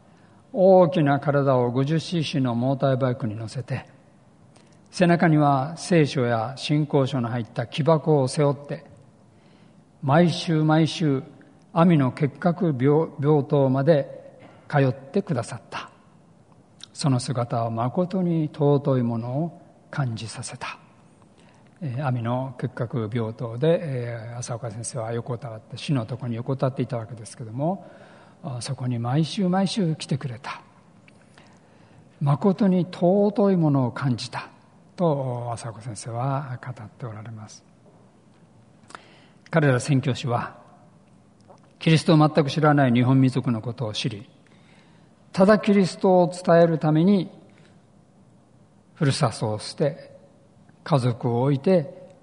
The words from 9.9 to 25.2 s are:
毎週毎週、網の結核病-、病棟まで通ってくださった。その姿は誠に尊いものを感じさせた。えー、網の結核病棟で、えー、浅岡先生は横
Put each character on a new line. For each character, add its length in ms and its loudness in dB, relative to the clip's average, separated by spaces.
毎 300 4
週 320 0
毎 240 4
週、 380 -2
網 260 6
の 140 2
結 260 -4
核 280 0
病-、 420 2
病 240 2
棟 240 2
ま 140 0
で 560 0
通 100 0
っ 140 4
て 300 -6
く 120 -4
だ 80 -4
さ 140 -10
っ 120 -16
た。 220 -14
そ 160 -4
の 120 2
姿 440 -4
は 60 -4
誠 520 -2
に 220 0
尊 540 2
い 40 0
も 160 -2
の 260 -6
を 160 -10
感 240 -4
じ 140 -10
さ 140 -14
せ 140 -14
た。 220 -14
え 180 -8
ー、 80 -4
網 160 -2
の 360 -6
結 160 -6
核 380 -6
病 220 -4
棟 240 -10
で、 240 2
え 520 -10
ー、 40 -12
浅 180 -8
岡 140 -10
先 140 -12
生 140 -10
は 140 -6
横 260 -6